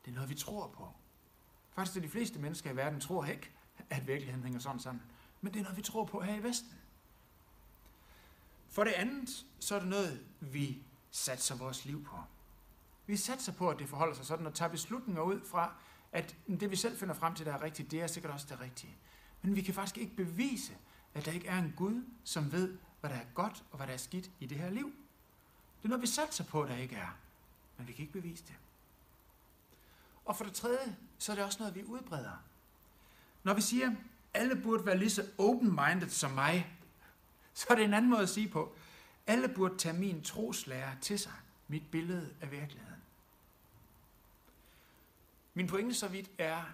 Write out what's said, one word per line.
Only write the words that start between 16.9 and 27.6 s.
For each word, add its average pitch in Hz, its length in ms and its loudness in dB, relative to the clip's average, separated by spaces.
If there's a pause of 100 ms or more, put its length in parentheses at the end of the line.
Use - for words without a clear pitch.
finder 185 160 -2
frem 165 220 0
til, 156 100 -6
der 151 80 0
er 139 80 -2
rigtigt, 156 300 -6
det 160 100 0
er 170 60 0
sikkert 160 240 -4
også 143 180 -6
det 127 100 -10
rigtige. 127 360 -12 (460)
Men 196 140 4
vi 196 60 2
kan 190 120 0
faktisk 196 240 -2
ikke 233 180 -4
bevise, 196 640 0 (360)
at 147 120 -4
der 156 60 0
ikke 175 160 -4
er 185 100 2
en 160 200 2
Gud, 214 260 2 (200)
som 147 280 0
ved, 185 260 2 (220)
hvad 147 100 -6
der 131 60 -4
er 117 180 -6
godt 208 380 -2
og 151 60 -12
hvad 135 100 -6
der 131 60 -6
er 127 40 -6
skidt 185 420 -6
i 143 60 -8
det 143 120 -6
her 175 120 -2
liv. 247 160 -2 (920)
Det - 60 -16
er 214 40 0
noget, 247 140 2
vi 247 60 2
satser 294 360 2
på, 151 220 2
der 131 100 -2
ikke 120 200 -4
er. 90 220 -6 (600)